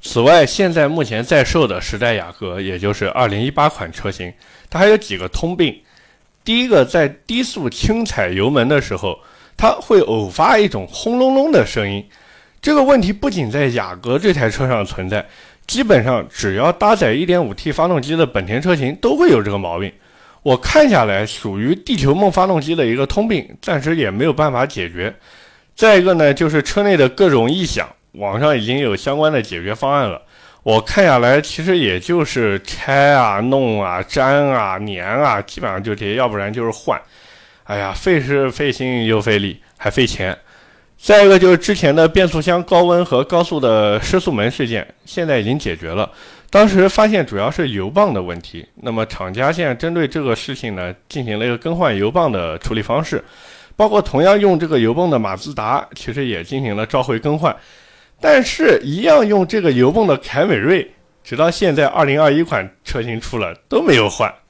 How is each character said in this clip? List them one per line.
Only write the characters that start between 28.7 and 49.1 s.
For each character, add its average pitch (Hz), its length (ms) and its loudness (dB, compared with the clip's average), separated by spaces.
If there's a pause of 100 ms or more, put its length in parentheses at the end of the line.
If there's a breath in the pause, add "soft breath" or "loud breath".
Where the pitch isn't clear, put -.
有 117 180 -2
相 135 200 -4
关 156 160 2
的 139 80 0
解 90 220 -8
决 98 100 -6
方 135 200 -4
案 135 180 -2
了。 82 100 -10 (440 soft breath)
我 110 160 2
看 - 240 0
下 143 140 4
来 127 220 4
其 151 220 -10
实 185 140 0
也 104 220 0
就 170 260 0
是 104 400 -2
拆 139 480 2
啊、 110 280 2
弄 123 420 0
啊、 90 200 -4
粘 139 460 0
啊、 123 300 -2
粘 175 260 -8
啊， 139 380 0
基 - 180 -12
本 127 80 -6
上 95 140 -6
就 104 120 -4
这 101 120 -8
些， 101 80 -4
要 123 140 0
不 107 80 -4
然 101 160 -6
就 117 120 -6
是 113 60 -2
换。 - 300 -6 (640 soft breath)
哎 104 140 -6
呀， 98 140 -6
费 170 280 0
时 135 300 -2
费 143 200 -4
心 123 360 -4
又 110 140 2
费 104 180 0
力， 98 220 -6 (160 soft breath)
还 - 140 -4
费 131 140 0
钱。 95 320 -4 (600 soft breath)
再 208 280 6
一 196 40 8
个 196 80 8
就 180 140 6
是 175 60 8
之 202 180 0
前 151 200 0
的 160 120 6
变 185 220 2
速 160 120 -2
箱 175 220 0
高 175 220 4
温 175 200 2
和 135 200 0
高 175 180 0
速 165 160 -2
的 107 420 2
失 185 200 0
速 175 100 -4
门 113 180 0
事 123 200 -4
件， 113 180 -6 (180)
现 175 220 -6
在 139 140 0
已 104 40 -4
经 127 140 -2
解 92 180 -6
决 80 120 -12
了。 92 200 -4 (400 loud breath)
当 208 200 6
时 190 200 4
发 214 200 2
现 196 180 0
主 104 100 -8
要 104 140 0
是 156 200 -4
油 98 200 -6
泵 185 240 2
的 95 80 -2
问 87 180 -8
题， - 240 -16 (180)
那 120 100 -6
么 110 140 -2
厂 92 280 -10